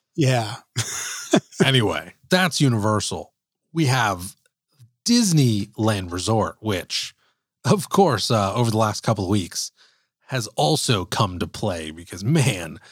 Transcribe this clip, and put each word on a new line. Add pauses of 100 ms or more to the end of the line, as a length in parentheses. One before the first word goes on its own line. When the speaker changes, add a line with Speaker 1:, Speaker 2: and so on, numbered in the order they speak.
(160)
Speaker 1:
Yeah. (200)
<laughs>
Speaker 2:
Anyway, (140)
that's
Universal. (400)
We
have (720)
Disneyland
Resort,
which, (500)
of
course,
uh,
over
the
last
couple
of
weeks (580)
has
also
come
to
play
because,
man, (140)